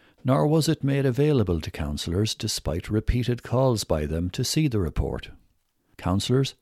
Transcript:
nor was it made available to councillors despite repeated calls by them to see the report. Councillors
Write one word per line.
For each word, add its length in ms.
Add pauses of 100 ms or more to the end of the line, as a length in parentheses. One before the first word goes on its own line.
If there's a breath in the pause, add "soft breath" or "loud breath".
(220 soft breath)
nor 240
was 220
it 160
made 220
available 560
to 80
councillors 640
despite 560
repeated 520
calls 400
by 220
them 260
to 140
see 240
the 100
report. 520 (640)
Councillors 640